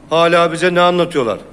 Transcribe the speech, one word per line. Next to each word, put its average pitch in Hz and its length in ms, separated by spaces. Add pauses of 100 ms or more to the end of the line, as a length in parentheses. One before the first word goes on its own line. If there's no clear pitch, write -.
(100)
Hala 170 420
bize 175 220
ne 175 60
anlatıyorlar? 170 580 (140)